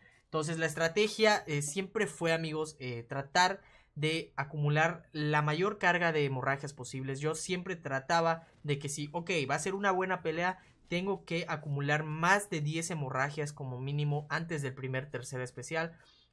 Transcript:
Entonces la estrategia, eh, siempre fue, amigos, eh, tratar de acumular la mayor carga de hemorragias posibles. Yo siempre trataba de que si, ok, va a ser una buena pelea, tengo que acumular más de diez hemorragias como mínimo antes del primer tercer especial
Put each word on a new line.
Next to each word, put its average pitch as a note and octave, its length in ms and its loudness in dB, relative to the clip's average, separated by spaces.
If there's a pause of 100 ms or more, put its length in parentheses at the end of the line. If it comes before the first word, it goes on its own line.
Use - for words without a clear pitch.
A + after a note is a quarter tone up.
(240)
Entonces D#3 340 -2
la E3 80 0
estrategia, G#3 800 4
eh, D3 160 0
siempre F#3+ 440 -2
fue, E3 280 0
amigos, D#3 440 -2
eh, B2 300 -6
tratar F3+ 540 2 (320)
de D#3 400 0
acumular D3+ 800 2
la D3+ 280 2
mayor E3 380 2
carga F3 320 4
de D#3 140 4
hemorragias C3+ 480 -2
posibles. C3+ 480 -6
Yo D#3 160 0
siempre F3+ 400 -4
trataba E3 680 0 (200)
de D3 160 0
que C#3+ 80 -6
si, D3 240 -6
ok, E3+ 180 -4 (180)
va C#3 60 0
a D#3+ 60 0
ser F#3 140 -2
una G3+ 180 2
buena F#3 280 0
pelea, E3+ 380 -2 (300)
tengo F#3 360 -2
que E3+ 240 -4
acumular D3 540 0
más E3 480 2
de D#3+ 100 -2
diez D#3 300 -2
hemorragias D3 640 -2
como B2+ 280 -8
mínimo D3 480 0
antes D#3+ 340 -2
del C3+ 120 -4
primer C3 340 -4
tercer B2+ 320 -6
especial D#3+ 560 -4 (360)